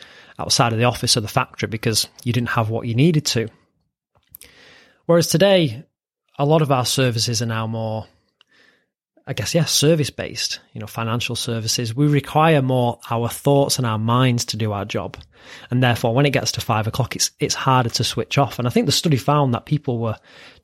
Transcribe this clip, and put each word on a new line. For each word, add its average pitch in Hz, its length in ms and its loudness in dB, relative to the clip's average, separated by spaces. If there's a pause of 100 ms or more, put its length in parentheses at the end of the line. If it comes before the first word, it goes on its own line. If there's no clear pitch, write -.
(400)
outside 117 340 0
of 110 60 -2
the 120 60 2
office 123 300 0
or 120 60 -2
the 104 60 -8
factory - 400 -4
because 110 400 -2 (160)
you 120 100 -2
didn't 120 160 -2
have 110 200 -2
what 113 180 -4
you 113 80 -4
needed 151 320 4
to. 113 220 -2 (1600)
Whereas 170 220 4
today, 165 560 4 (560)
a 143 60 2
lot 156 160 4
of 139 100 0
our 123 140 2
services 120 560 0
are 117 40 -2
now 113 220 -4
more, 110 400 -6 (1200)
I 127 60 -8
guess, 107 200 -6
yeah, 165 120 2
service-based, - 920 -2 (140)
you 117 60 -12
know, 107 80 -12
financial 113 480 -6
services. 113 580 -4
We 147 140 2
require 147 540 2
more 127 380 0 (120)
our 117 180 -2
thoughts 139 480 2
and 127 80 -2
our 110 140 -2
minds 120 460 2
to - 120 -8
do 107 140 -2
our 101 140 -4
job. 101 320 -6 (520)
And 127 140 2
therefore, 117 300 2
when 143 120 4
it 139 60 2
gets 131 220 -2
to - 80 -8
five 110 260 0
o'clock, - 280 -4
it's, - 240 -2
it's - 140 -2
harder 127 380 2
to - 120 -2
switch - 340 -2
off. 135 220 0
And 120 80 -2
I 120 40 0
think 226 140 2
the 143 80 0
study 151 240 2
found 143 360 2
that - 120 -6
people 127 340 -2
were 110 180 -4 (460)